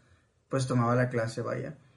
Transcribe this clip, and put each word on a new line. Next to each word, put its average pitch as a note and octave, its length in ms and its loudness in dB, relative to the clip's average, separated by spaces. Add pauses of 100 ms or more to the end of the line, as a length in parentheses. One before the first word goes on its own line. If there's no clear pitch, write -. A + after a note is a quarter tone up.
(500)
pues, C3 180 0
tomaba B2 280 4
la B2 140 2
clase, A#2+ 320 -2
vaya. - 360 -6 (200)